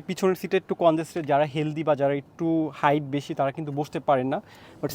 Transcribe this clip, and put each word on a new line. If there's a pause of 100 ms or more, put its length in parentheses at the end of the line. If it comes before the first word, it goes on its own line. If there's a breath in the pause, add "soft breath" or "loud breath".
পিছনের
সিটে
একটু
কনজেস্টেড,
যারা
হেলদি
বা
যারা
একটু
হাইট
বেশি,
তারা
কিন্তু
বসতে
পারেন
না। (400 loud breath)
But